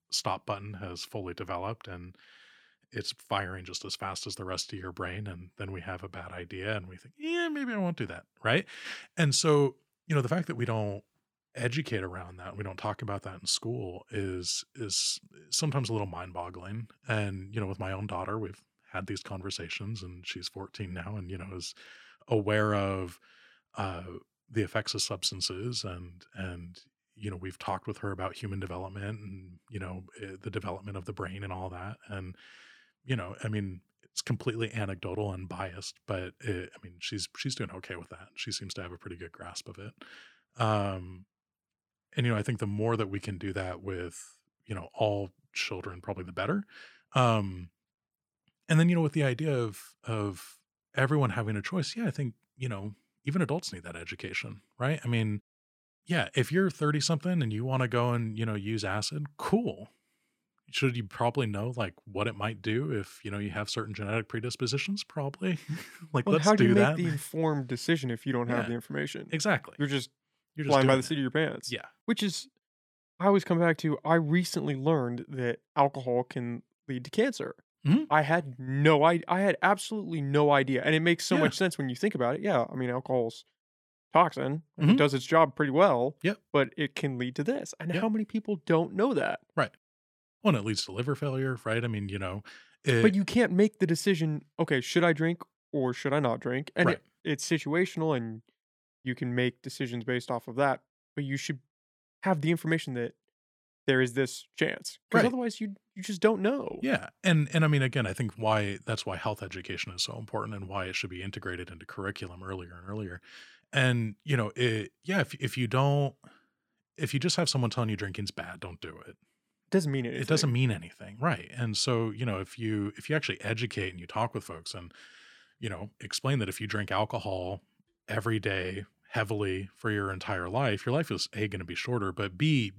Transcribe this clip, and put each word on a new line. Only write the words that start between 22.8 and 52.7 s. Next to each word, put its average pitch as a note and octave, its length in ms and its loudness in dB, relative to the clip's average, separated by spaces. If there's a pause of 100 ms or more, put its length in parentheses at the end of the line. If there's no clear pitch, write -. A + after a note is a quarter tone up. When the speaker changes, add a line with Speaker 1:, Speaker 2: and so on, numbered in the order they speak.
Speaker 1:
uh, F#2 240 -4 (480)
the A2 140 0
effects - 320 -4
of G#2 80 -2
substances G2 800 -4
and, F2+ 500 -12
and, F2 460 -10 (360)
you G#2 140 -8
know, F#2 80 -6
we've F#2 220 -10
talked F#2+ 260 -4
with G#2 140 -6
her G2+ 120 -4
about F#2 240 -6
human G2+ 240 -6
development G2 600 -8
and, F#2 400 -16 (100)
you G#2 100 -8
know, F#2 260 -10 (180)
eh, G2 180 -12
the - 80 -8
development G2 480 -6
of F2+ 80 -10
the G#2+ 80 -8
brain F#2+ 300 -6
and G2 100 -6
all F#2 160 -6
that. F#2 280 -10 (100)
And, F#2 280 -10 (680)
you C3 100 0
know, F#2 280 -6
I A#2 40 -2
mean, G2+ 340 -4 (200)
it's - 200 -12
completely A2+ 520 -2
anecdotal G2 580 -4
and F#2 160 -8
biased, F2+ 600 -10
but F#2 320 -6
it, F2+ 360 -6
I - 80 -20
mean, F2+ 140 -18
she's, F#2 400 -6
she's C3+ 160 -4
doing G#2+ 220 -6
okay F#2+ 200 -10
with E2+ 140 -12
that. - 240 -20
She - 180 -10
seems G2 220 -8
to - 80 -10
have F2 100 -10
a F2 60 -14
pretty F2 200 -14
good E2+ 140 -12
grasp - 380 -14
of - 80 -16
it. G#2 160 -14 (640)
Um, F#2+ 640 -2 (920)
and, B2 120 2
you A#2+ 40 4
know, A2 60 2
I G#2 60 0
think A2+ 160 -4
the A2 80 -2
more G#2+ 280 0
that G#2+ 140 -2
we G2 100 -4
can F#2+ 200 -8
do F#2+ 140 -6
that F#2 280 -6
with, F2+ 560 -10 (300)
you G#2 80 -6
know, F2+ 180 -10
all G2+ 380 0 (200)
children, F#2 480 -6
probably F#2 240 -6
the F2+ 80 -12
better. C3+ 320 -2 (520)
Um, G2+ 540 2 (1000)
and D#3+ 100 8
then, E3 80 8
you F3 60 6
know, E3+ 80 4
with D3+ 120 2
the D#3 100 2
idea C3+ 340 0
of, A2+ 460 -4
of G#2 560 -4 (360)
everyone C3+ 360 2
having G#2+ 260 -2
a G2+ 60 -4
choice, F3+ 320 -4
yeah, A3+ 100 -2
I - 60 0
think, B2+ 240 -4 (200)
you B2+ 140 -6
know, G2+ 240 -6 (320)